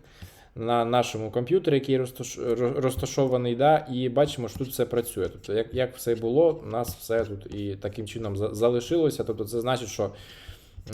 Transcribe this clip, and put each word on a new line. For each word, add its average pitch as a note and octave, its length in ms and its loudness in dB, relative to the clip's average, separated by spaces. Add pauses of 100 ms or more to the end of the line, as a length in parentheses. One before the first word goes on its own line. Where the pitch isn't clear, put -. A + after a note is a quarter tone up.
(560)
на A#2 300 2
нашому A#2 460 2
комп'ютері, C#3 440 2
який C3+ 220 2
розташ-, B2 580 -2
ро-, B2+ 260 0
розташований, B2+ 760 0
да, D3 360 4
і B2+ 180 0
бачимо, C3+ 380 2
що - 120 -8
тут C3 80 -4
все B2+ 180 0
працює. A2+ 440 -2
Тобто, - 240 -10
як, A2 200 -2
як B2 220 -2
все A#2 200 0
було, D3 480 2
у - 20 -12
нас A2+ 300 -4
все A2+ 300 0
тут G2+ 300 -10
і G2+ 200 -6
таким G2+ 320 -8
чином G#2 300 -6
за-, G#2 160 -2
залишилося. B2 720 2
Тобто, G#2+ 220 -4
це A2+ 160 -4
значить, A#2+ 280 -2
що, G2 220 -2 (840)